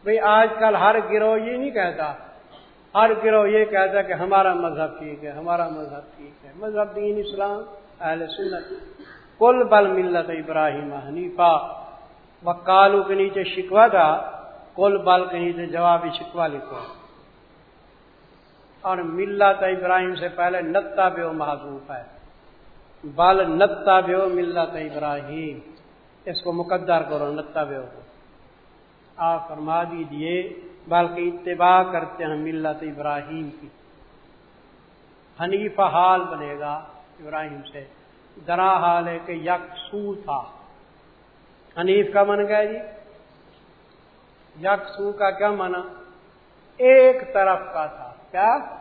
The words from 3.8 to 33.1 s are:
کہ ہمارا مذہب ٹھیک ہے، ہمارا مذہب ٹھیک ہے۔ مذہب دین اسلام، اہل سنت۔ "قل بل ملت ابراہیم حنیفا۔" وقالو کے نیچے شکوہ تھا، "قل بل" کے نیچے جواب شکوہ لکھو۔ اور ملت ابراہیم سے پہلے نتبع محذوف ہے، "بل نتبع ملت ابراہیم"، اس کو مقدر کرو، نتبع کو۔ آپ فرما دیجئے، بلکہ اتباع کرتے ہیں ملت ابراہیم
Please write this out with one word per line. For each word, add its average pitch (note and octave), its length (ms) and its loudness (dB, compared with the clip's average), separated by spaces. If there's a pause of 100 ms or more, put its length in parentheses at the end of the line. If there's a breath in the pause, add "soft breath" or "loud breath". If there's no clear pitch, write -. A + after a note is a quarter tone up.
کہ F#3 100 -6
ہمارا F#3+ 420 2
مذہب D#3 440 -4
ٹھیک D3+ 260 -14
ہے، D3 60 -10
ہمارا E3+ 380 -4
مذہب D3 480 -14
ٹھیک C#3+ 280 -20
ہے۔ C#3 120 -20
مذہب G#3 400 -4
دین G#3 300 -4
اسلام، G3+ 360 -6 (380)
اہل E3 260 -6
سنت۔ F#4 420 -8 (720 loud breath)
"قل B3 260 6
بل G#3 220 8
ملت F3+ 440 0
ابراہیم D#3 600 -4
حنیفا۔" E3 640 0 (880)
وقالو F#3+ 580 6
کے G3 120 -2
نیچے G3 300 0
شکوہ F#3 460 4
تھا، E3 400 2 (440)
"قل G3+ 240 2
بل" F3+ 300 2
کے F3+ 100 -6
نیچے F3 280 -4
جواب E3+ 480 2
شکوہ - 320 -6
لکھو۔ C3+ 320 -10 (2000)
اور F#3 160 -4
ملت G3 680 0
ابراہیم F#3 520 0
سے F3 140 -8
پہلے F3+ 320 -2
نتبع E3+ 720 -2
محذوف C#3+ 580 -8
ہے، B2+ 120 -12 (1000)
"بل F3 460 2
نتبع F#3+ 760 2
ملت F3 480 -4
ابراہیم"، D3 960 -10 (540)
اس - 180 -10
کو F3 100 -6
مقدر F3 500 -2
کرو، D3 300 -4
نتبع D3 480 -8 (140)
کو۔ - 60 -20 (1160)
آپ E3 320 -2
فرما D#3+ 360 -4
دیجئے، E3 640 -6 (400)
بلکہ F3 460 0
اتباع F3+ 480 4
کرتے E3+ 420 -6
ہیں D#3 120 -6
ملت D#3 460 -6
ابراہیم D3 680 -8 (100)